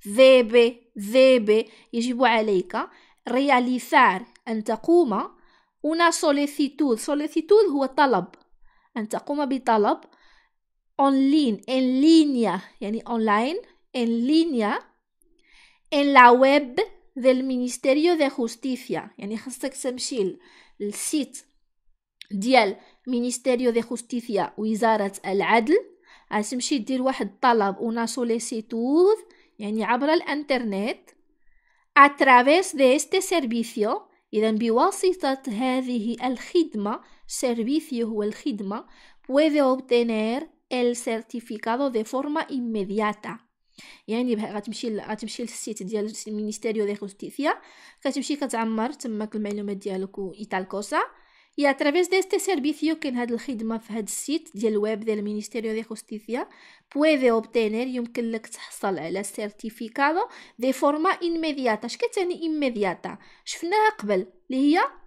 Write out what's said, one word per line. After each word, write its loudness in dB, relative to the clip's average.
debe، 6
debe، 4
يجب -2
عليك 0
realizar، 2
أن -6
تقوم 2
una 2
solicitud. 0
Solicitud 2
هو 0
طلب، 2
أن -6
تقوم -4
بطلب 2
en 4
ligne، 2
en 0
línea، 4
يعني -6
online، 0
en 0
línea، 2
en 4
la 12
web، 4
del 2
Ministerio 0
de 2
Justicia. -6
يعني -8
خاصك -10
تمشي -6
ل-، -4
للسيت -6
ديال 2
Ministerio -2
de 0
Justicia، -6
وزارة 0
العدل. 2
غتمشي -4
دير -4
واحد -2
الطلب، 0
una -4
solicitud، 0
يعني -4
عبر 0
الانترنت، -4
a 8
través 4
de 4
este -2
servicio، -2
إذا 2
بواسطة 0
هذه -4
الخدمة، -2
servicio -4
هو -4
الخدمة، -6
puede 2
obtener 0
el 0
certificado -6
de -2
forma -4
inmediata. -6
يعني -2
بها-، -6
غتمشي -8
ل-، -6
غتمشي -10
للسيت -12
ديال -6
المينيستيريو -6
دي -4
خوستيسيا، -6
كتمشي -4
كتعمر -4
تماك -8
المعلومات -6
ديالك -8
و -10
اي -14
تال -6
كوسا. -4
اي 2
اترافيس 0
دي 2
استي -2
سيرفيسيو -2
كاين -6
هاد -4
الخدمه -6
في -14
هاد -6
السيت -8
ديال -2
الويب -2
ديال -4
المينيستيريو -8
دي -6
خوستيسيا. -10
بويفي 4
اوبتينير، -2
يمكن -6
لك -8
تحصل -8
على -6
سيرتيفيكادو -6
دي 0
فورما 0
انميدياتا. -2
اش -10
كتعني -4
انميدياتا؟ -4
شفناها 0
قبل -2
اللي 2
هي 2